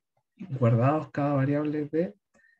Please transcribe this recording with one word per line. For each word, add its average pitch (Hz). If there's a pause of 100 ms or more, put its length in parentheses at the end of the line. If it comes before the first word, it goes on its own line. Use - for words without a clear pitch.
(380)
guardados 123
cada 143
variable 147
de 175 (440)